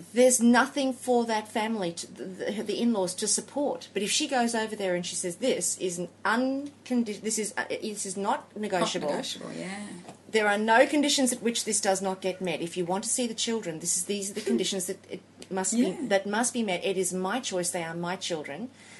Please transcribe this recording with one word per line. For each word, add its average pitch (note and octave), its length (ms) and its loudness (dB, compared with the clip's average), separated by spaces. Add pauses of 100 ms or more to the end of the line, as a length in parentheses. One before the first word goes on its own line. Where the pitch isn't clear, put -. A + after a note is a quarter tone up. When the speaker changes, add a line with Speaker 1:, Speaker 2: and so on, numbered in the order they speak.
(120)
Speaker 1:
there's B3 280 6
nothing C4 520 6
for A#3+ 340 0
that A3 240 -2
family, G#3+ 420 -2
to, - 200 -10
the, - 120 -12
the, F#3+ 400 -6
the G#3 160 -2
in-laws, G3+ 360 2
to G#3 120 -2
support. - 640 -2
But G3+ 100 -2
if G3 80 -2
she D4+ 160 0
goes A#3+ 280 2
over A3 200 -2
there F#3+ 200 0
and F3 100 -2
she - 100 -6
says, F3 220 -4
"This A3 420 0
is F3 200 -2
an F3 100 -4 (160)
uncondi-, B3 960 -2
this A3 180 -2
is, G#3 180 -4
uh, - 120 -2
this G#3 380 -6
is F#3 100 -8
not A3 400 -4
negotiable." F#3+ 520 -2
Speaker 2:
Not - 80 0
negotiable, - 400 -8
yeah. G3 300 -8 (440)
Speaker 1:
"There G#3+ 180 4
are G3+ 100 4
no A3+ 280 8
conditions C#4+ 460 4
at A#3+ 100 -4
which A#3 220 0
this A3 160 0
does F#3+ 220 2
not F#3+ 180 -2
get F#3 200 -2
met. F3 200 -2
If E3+ 160 -6
you F3+ 80 0
want F#3 200 0
to - 60 -2
see B3 160 0
the A3 80 -4
children, F#3+ 460 -2
this F3 160 0
is, - 80 -2
these G3+ 260 -2
are - 40 -10
the A3 60 -6
conditions F#3+ 460 0
that F#3+ 120 -6 (120)
it F#3+ 100 -10 (300)
must F#3+ 240 -2
Speaker 2:
Yeah. B3+ 160 4
Speaker 1:
be, D4+ 180 -4
that G3 180 4
must G#3+ 260 0
be A#3 120 0
met. F3+ 200 -2
It G3 120 2
is F3+ 160 0
my F#3 280 -2
choice. F3+ 300 -2
They F3 140 -2
are E3 100 -6
my F3 220 -4
children. D#3+ 540 -6 (280)